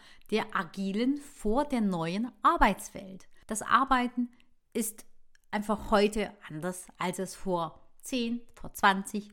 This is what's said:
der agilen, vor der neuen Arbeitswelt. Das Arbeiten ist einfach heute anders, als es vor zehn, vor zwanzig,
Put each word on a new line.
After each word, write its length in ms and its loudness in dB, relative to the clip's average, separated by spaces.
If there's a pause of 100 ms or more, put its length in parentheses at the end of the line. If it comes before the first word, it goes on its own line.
(320)
der 220 0
agilen, 640 0
vor 480 -2
der 160 -2
neuen 500 0 (120)
Arbeitswelt. 880 2 (180)
Das 140 -6
Arbeiten 680 2 (420)
ist 340 -4 (440)
einfach 400 -2
heute 420 4 (160)
anders, 380 -6 (140)
als 180 -2
es 160 -6
vor 460 -2 (220)
zehn, 380 -2 (140)
vor 200 -12
zwanzig, 600 0